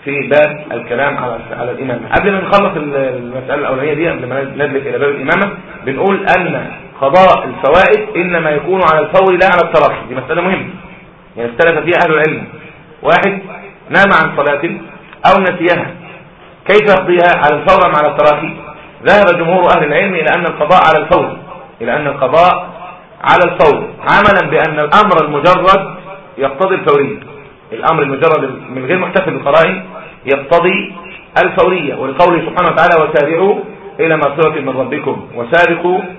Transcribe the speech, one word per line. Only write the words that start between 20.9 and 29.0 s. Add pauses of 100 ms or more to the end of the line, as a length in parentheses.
الفور، (440)
إلى
أن
القضاء (520)
على
الفور، (100)
عملا
بأن
الأمر
المجرد (420)
يقتضي
الفورية. (400)
الأمر
المجرد
من
غير
محتفل